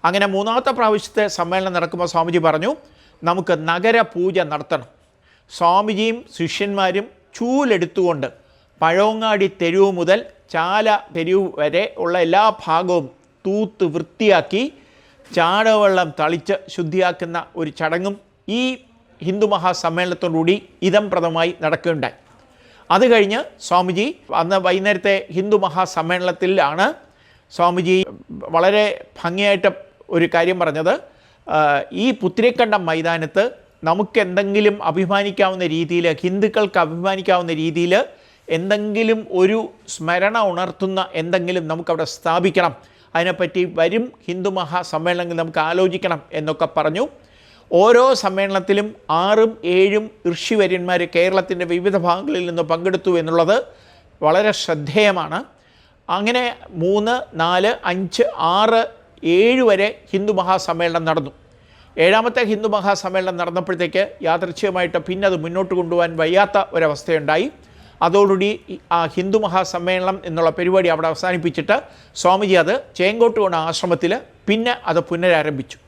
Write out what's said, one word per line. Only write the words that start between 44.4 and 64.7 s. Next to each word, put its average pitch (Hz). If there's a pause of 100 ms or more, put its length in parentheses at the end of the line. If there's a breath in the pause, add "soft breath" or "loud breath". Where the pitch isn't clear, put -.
മഹാസമ്മേളനങ്ങൾ 175
നമുക്ക് 165
ആലോചിക്കണം 175 (100)
എന്നൊക്കെ 156
പറഞ്ഞു. 165 (640 soft breath)
ഓരോ 240
സമ്മേളനത്തിലും 196 (140)
ആറും 220
ഏഴും 196 (220)
ഋഷിവര്യന്മാർ 180
കേരളത്തിൻ്റെ 180
വിവിധ 180
ഭാഗങ്ങളിൽ 185
നിന്ന് 170
പങ്കെടുത്തു 175
എന്നുള്ളത് 165 (600 soft breath)
വളരെ 190
ശ്രദ്ധേയമാണ്. 165 (640 soft breath)
അങ്ങനെ 233 (140)
മൂന്ന്, 208
നാല്, 180 (100)
അഞ്ച്, 185 (140)
ആറ്, 214 (360)
ഏഴ് 220
വരെ 208 (120)
ഹിന്ദു 202
മഹാസമ്മേളനം 170
നടന്നു. 156 (680 soft breath)
ഏഴാമത്തെ 226
ഹിന്ദു 214
മഹാസമ്മേളനം 190
നടന്നപ്പോഴത്തേക്ക് 175 (100)
യാദൃച്ഛികമായിട്ട് 175